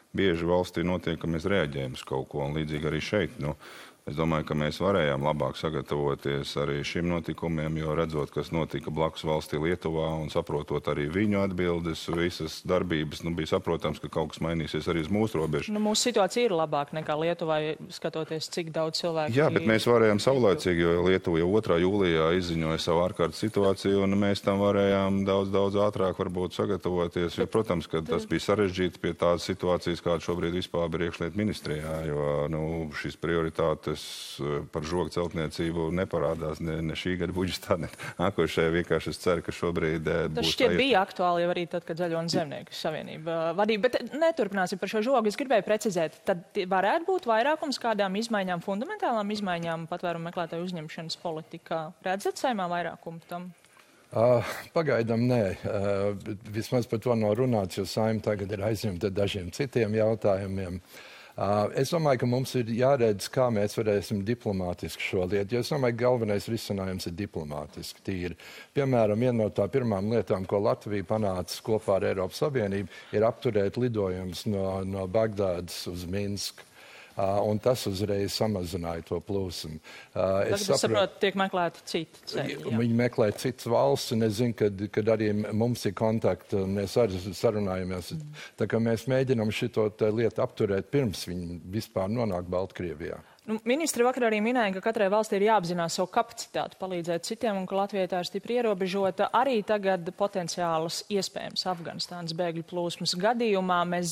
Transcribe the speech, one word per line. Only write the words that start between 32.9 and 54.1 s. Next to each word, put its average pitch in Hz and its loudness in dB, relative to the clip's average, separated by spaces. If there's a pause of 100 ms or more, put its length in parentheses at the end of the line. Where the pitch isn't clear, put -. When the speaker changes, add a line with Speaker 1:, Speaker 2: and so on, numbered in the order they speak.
Speaker 1:
šīs - -8
prioritātes, 80 0
eh, - -6 (140)
par 76 -4
žogu 85 -2
celtniecību 82 -2 (100)
neparādās 80 -2
ne, 80 -4
ne 78 -2
šī 90 -4
gada 87 -2
budžetā, 90 -2
ne 69 -6 (300)
nākošajā. 85 2
Vienkārši 85 0
es 78 -6
ceru, 85 2
ka - -6
šobrīd, 82 -2
eh, 80 0
Speaker 2:
Tas 233 -2
Speaker 1:
būs - 0
Speaker 2:
šķiet - 2
Speaker 1:
tā - 2
Speaker 2:
bija 240 4
aktuāli 175 0
jau 175 0
arī 175 -4
tad, 175 -6
kad 165 -6
Zaļo 165 -2
un 170 -4
Zemnieku - -4
savienība, 160 -6
eh, 165 0
vadīja, 208 2
bet 240 0 (160)
neturpināsim 202 0
par 196 -4
šo 214 0
žogu. 226 2
Es - -4
gribēju 254 2
precizēt, 180 0
tad 185 0
ti-, 175 -2
varētu 214 2
būt 370 0
vairākums 262 2
kādām 202 0
izmaiņām, 190 -2
fundamentālām 226 -2
izmaiņām 170 -4
patvērumu 170 -4
meklētāju 170 -6
uzņemšanas 160 -10
politikā. 160 -6 (240)
Redzat 202 -2
Saeimā 202 0
vairākumu 165 -6
tam? 180 -10 (640)